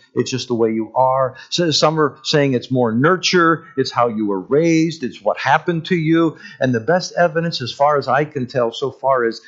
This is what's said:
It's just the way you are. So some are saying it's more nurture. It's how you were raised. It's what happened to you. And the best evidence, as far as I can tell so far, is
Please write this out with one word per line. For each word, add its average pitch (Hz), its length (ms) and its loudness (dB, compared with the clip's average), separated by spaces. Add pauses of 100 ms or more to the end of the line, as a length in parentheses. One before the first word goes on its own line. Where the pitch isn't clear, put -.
(140)
It's 123 160 -2
just 123 180 -6
the 120 80 -2
way 113 160 2
you 110 220 -6
are. 131 420 0 (140)
So 170 220 -2
some 156 280 2
are 143 240 0
saying 143 300 2
it's 117 160 -2
more 123 220 0
nurture. 165 760 2 (120)
It's 131 140 -2
how 120 180 0
you 107 180 -2
were 98 120 -2
raised. 160 640 0
It's - 180 -10
what 101 180 -2
happened 160 460 0
to 185 100 0
you. 160 420 2 (220)
And 131 140 0
the 113 60 0
best 175 380 -2
evidence, 165 440 0
as 117 100 -8
far 147 260 2
as 135 100 -2
I 135 180 2
can 135 220 -6
tell 120 240 -2
so 131 200 -6
far, 131 340 0
is 113 220 -4